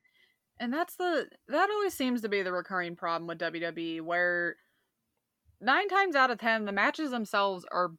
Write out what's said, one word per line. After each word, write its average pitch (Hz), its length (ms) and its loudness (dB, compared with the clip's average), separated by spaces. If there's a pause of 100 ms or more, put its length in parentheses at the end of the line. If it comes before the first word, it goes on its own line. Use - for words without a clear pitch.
(600)
And 240 140 -4
that's 349 220 -4
the, 349 340 -2 (180)
that 349 220 2
always 415 240 -2
seems 247 280 0
to 214 80 -4
be 202 140 0
the 185 80 -4
recurring 180 440 -4
problem 170 320 -4
with 165 120 -6
W 165 240 -4
W 165 220 -4 (100)
E, 165 60 -6
where 175 560 2 (1000)
nine 302 280 2
times 381 280 2
out 262 160 6
of 220 80 -4
ten, 220 260 2
the 202 60 -4
matches 262 400 0
themselves 202 600 0
are 175 280 2